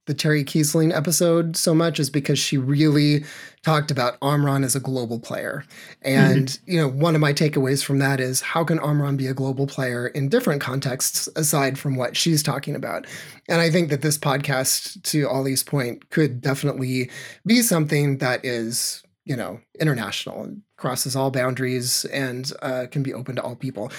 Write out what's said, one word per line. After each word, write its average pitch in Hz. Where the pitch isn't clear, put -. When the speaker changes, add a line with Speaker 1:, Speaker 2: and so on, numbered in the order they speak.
Speaker 1:
the 147
Terry 151
Kiesling 160
episode 170
so -
much 165
is 139
because 143
she -
really 147
talked 151
about 123
Omron 139
as 123
a 135
global 120
player. -
And, 135
Speaker 2:
Mm-hmm. -
Speaker 1:
you 165
know, 143
one 151
of 151
my 147
takeaways 139
from 139
that 135
is 131
how 165
can 160
Omron 143
be 131
a 135
global 135
player 123
in 139
different 160
contexts 135
aside 139
from 135
what 123
she's 156
talking 143
about? 117
And 170
I 165
think 165
that 147
this 151
podcast, 143
to 143
Ollie's 135
point, -
could 123
definitely 131
be 233
something 147
that 127
is, 117
you 139
know, 101
international 117
and -
crosses 127
all 135
boundaries 127
and, 131
uh, 127
can 147
be 131
open 127
to -
all -
people. 131